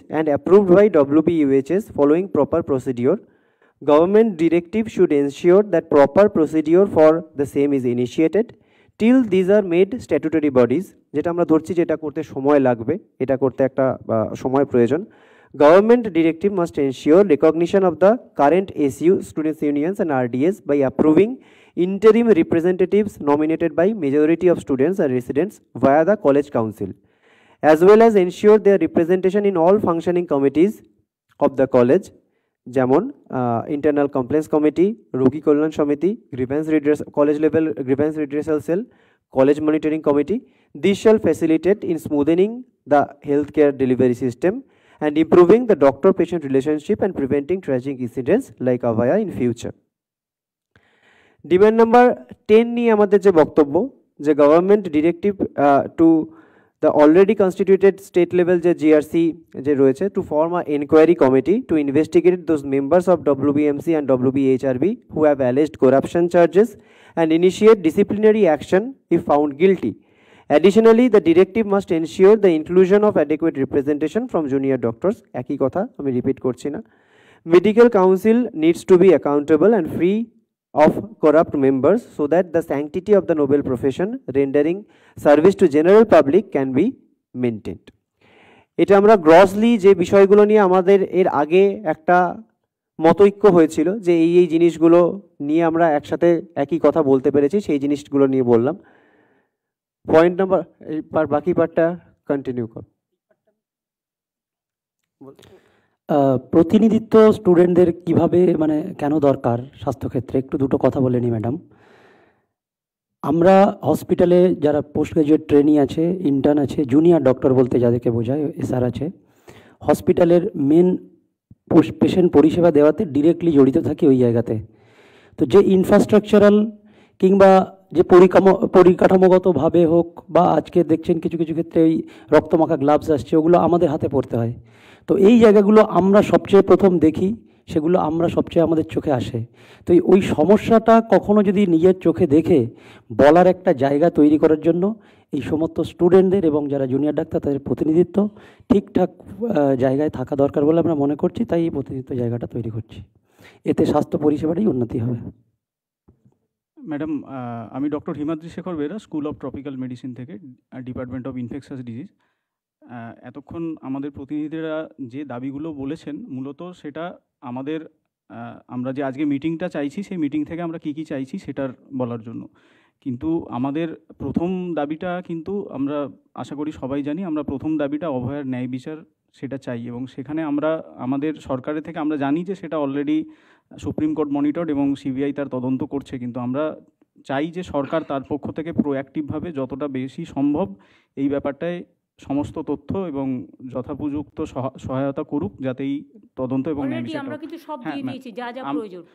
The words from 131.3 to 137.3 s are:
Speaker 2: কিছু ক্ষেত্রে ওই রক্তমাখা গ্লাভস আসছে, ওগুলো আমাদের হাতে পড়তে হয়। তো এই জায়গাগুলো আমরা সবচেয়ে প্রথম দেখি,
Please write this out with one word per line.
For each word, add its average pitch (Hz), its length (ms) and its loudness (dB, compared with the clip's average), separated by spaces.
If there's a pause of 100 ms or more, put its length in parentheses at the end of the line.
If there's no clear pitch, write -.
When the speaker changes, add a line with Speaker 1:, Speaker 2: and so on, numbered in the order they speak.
Speaker 2:
কিছু 165 140 -4
ক্ষেত্রে 165 300 -2
ওই 160 200 0 (300)
রক্তমাখা 156 440 2
গ্লাভস 147 340 0
আসছে, 147 260 -2
ওগুলো 170 220 4
আমাদের 170 300 0
হাতে 156 200 -6
পড়তে 131 280 -6
হয়। 117 180 -4 (520)
তো 165 100 -2
এই 226 220 6
জায়গাগুলো 214 440 6
আমরা 196 400 2
সবচেয়ে 190 400 2
প্রথম 185 360 2
দেখি, 170 380 0 (300)